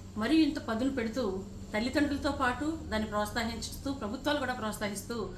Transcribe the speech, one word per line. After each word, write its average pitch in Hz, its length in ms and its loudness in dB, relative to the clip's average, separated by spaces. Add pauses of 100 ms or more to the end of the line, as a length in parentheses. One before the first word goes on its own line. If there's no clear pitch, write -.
(180)
మరీ 240 200 4
ఇంత 285 220 6
పదును 233 360 0
పెడుతూ 220 480 0 (300)
తల్లిదండ్రులతో 254 580 2
పాటు 294 520 0
దాన్ని 220 260 0
ప్రోత్సహించుతూ 220 840 -2
ప్రభుత్వాలు 262 460 0
కూడా 254 140 0
ప్రోత్సహిస్తూ 214 840 -4